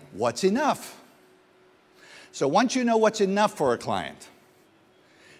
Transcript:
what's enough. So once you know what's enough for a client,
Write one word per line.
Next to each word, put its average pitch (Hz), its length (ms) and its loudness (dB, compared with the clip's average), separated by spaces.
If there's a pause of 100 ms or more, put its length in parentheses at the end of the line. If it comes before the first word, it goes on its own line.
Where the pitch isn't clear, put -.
(120)
what's 117 320 -2
enough. 233 580 -2 (1300)
So 143 160 -2
once 208 280 2
you 254 80 0
know 233 140 2
what's 214 240 2
enough 196 360 0
for 135 160 2
a 110 60 -4
client, 90 480 -6 (1120)